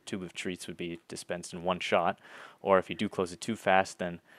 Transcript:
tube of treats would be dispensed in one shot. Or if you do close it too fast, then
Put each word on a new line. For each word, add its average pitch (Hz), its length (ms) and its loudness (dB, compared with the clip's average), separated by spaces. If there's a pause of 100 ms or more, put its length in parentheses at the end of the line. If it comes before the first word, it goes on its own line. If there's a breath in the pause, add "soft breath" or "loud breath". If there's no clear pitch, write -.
tube 95 180 -6
of 85 100 -12
treats - 340 -6
would 87 100 -12
be 87 300 -6
dispensed - 460 -8
in 85 100 -8
one 90 160 0
shot. 92 400 2 (420 loud breath)
Or 98 160 6
if - 120 2
you 87 60 -4
do 104 140 -2
close 90 220 -2
it 90 100 -12
too 113 140 -2
fast, 95 440 4
then 87 200 -4 (200 loud breath)